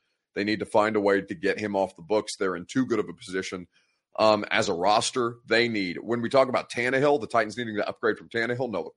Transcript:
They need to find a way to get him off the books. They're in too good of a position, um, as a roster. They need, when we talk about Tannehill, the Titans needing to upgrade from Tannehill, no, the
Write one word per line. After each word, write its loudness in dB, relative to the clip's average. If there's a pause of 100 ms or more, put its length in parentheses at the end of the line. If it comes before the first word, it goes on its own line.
(340)
They -2
need -2
to -6
find 2
a 2
way 4
to -10
get -2
him -4
off 0
the -18
books. -2
They're -2
in -10
too -2
good 0
of -2
a -14
position, -8 (520)
um, 4
as 2
a 0
roster. 2
They 2
need, -2
when -4
we -2
talk 4
about -2
Tannehill, 2
the -8
Titans -2
needing -6
to -2
upgrade -2
from -20
Tannehill, -2
no, -4
the -14